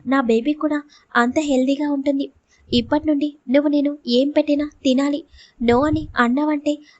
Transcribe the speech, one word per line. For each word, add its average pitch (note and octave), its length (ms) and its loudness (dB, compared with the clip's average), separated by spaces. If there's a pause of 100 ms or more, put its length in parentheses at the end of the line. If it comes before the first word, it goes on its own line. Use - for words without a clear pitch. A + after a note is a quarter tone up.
నా C4+ 140 0
బేబీ A3+ 320 0
కూడా D4 280 -4 (340)
అంత A#3+ 240 0
హెల్దీగా C#4+ 520 0
ఉంటుంది. C#4 400 -2 (420)
ఇప్పటి D4+ 340 0
నుండి D4 280 0 (140)
నువ్వు C#4+ 200 4
నేను D4 280 0 (100)
ఏం B3 220 2
పెట్టినా D4 400 0 (140)
తినాలి. C#4 400 0 (400)
No A#3+ 240 4
అని D#4 200 -2 (100)
అన్నావంటే D4 600 0 (200)